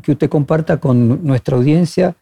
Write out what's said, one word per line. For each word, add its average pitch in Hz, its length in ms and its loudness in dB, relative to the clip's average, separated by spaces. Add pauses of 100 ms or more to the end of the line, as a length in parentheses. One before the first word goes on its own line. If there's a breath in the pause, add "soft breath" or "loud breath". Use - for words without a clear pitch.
que 147 120 -2
usted 143 160 -2
comparta 156 480 -2
con 127 480 0
nuestra 135 320 -2
audiencia 170 640 0